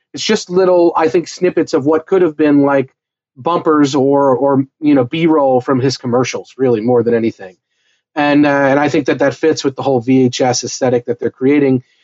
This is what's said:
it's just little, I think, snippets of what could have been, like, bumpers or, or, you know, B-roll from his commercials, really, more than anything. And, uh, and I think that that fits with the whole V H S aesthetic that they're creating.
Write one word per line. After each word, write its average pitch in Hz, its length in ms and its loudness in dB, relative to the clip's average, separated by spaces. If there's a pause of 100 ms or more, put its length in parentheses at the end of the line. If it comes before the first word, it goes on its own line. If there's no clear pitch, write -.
(140)
it's 127 120 -10
just - 240 -2
little, 180 480 2
I 160 100 0
think, 165 220 -2
snippets 175 440 -2
of 139 120 -2
what 156 220 0
could 190 160 2
have 156 120 0
been, 147 280 2
like, 139 300 0 (440)
bumpers 151 580 0
or, 139 400 2
or, 139 300 0 (160)
you 147 140 2
know, 127 100 2
B-roll 147 560 0
from 135 180 -2
his 131 160 -2
commercials, 120 640 -6
really, 123 240 0
more 120 220 0
than 117 100 0
anything. 110 420 -4 (580)
And, 147 320 2
uh, 143 40 2
and 139 280 0
I 147 120 0
think 143 160 -2
that 147 140 -2
that 139 140 0
fits 156 300 -2
with 139 140 -4
the 127 60 -8
whole 131 180 0
V 131 240 2
H 127 160 -2
S 123 240 -2
aesthetic 123 400 -4
that 120 140 -6
they're 113 120 -4
creating. 135 520 0 (200)